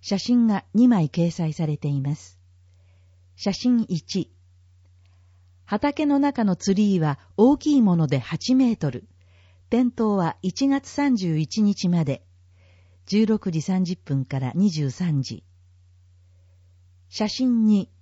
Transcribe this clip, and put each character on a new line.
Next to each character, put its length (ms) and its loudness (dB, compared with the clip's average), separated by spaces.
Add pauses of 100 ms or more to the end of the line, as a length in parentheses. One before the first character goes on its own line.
写 180 -4
真 280 2
が 180 0 (100)
二 140 6
枚 200 4
掲 220 0
載 220 -4
さ 140 -4
れ 100 -4
て 120 -6
い 120 -2
ま 140 -4
す。 240 -20 (960)
写 160 -4
真 360 0
一。 440 -6 (1300)
畑 420 -2
の 120 2
中 260 0
の 120 0
ツ 180 -2
リ 220 2
ー 40 2
は 180 0 (180)
大 220 6
き 180 0
い 60 4
も 140 4
の 100 2
で 120 0
八 360 -4
メ 180 2
ー 40 -4
ト 140 -4
ル。 180 -12 (640)
点 200 2
灯 260 0
は 240 -2
一 280 -4
月 200 -2
三 260 0
十 240 -2
一 240 -2
日 260 0
ま 160 2
で。 200 -6 (840)
十 200 2
六 240 -2
時 100 -2
三 240 -2
十 120 -6
分 280 -4
か 140 -6
ら 160 -4
二 160 2
十 200 -4
三 300 -4
時。 240 -10 (1600)
写 200 -4
真 380 0
二。 240 2 (120)